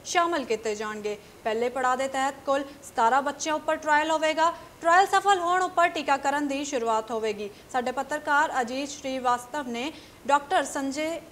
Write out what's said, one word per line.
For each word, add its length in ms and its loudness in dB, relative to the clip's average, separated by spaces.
ਸ਼ਾਮਲ 400 0
ਕੀਤੇ 300 -2
ਜਾਣਗੇ। 440 -6
ਪਹਿਲੇ 240 0
ਪੜਾਅ 280 0
ਦੇ 120 -2
ਤਹਿਤ 260 -2
ਕੁੱਲ 180 2
ਸਤਾਰਾਂ 400 2
ਬੱਚਿਆਂ 320 -2
ਉੱਪਰ 220 -2
ਟ੍ਰਾਇਲ 340 2
ਹੋਵੇਗਾ। 400 2
ਟ੍ਰਾਇਲ 260 6
ਸਫਲ 320 4
ਹੋਣ 240 2
ਉੱਪਰ 260 2
ਟੀਕਾਕਰਨ 600 0
ਦੀ 160 -2
ਸ਼ੁਰੂਆਤ 460 -2
ਹੋਵੇਗੀ। 400 -4
ਸਾਡੇ 200 -2
ਪੱਤਰਕਾਰ 680 0
ਅਜੀਤ 280 -4
ਸ਼੍ਰੀਵਾਸਤਵ 800 -4
ਨੇ 240 -6
ਡਾਕਟਰ 380 2
ਸੰਜੇ 560 -4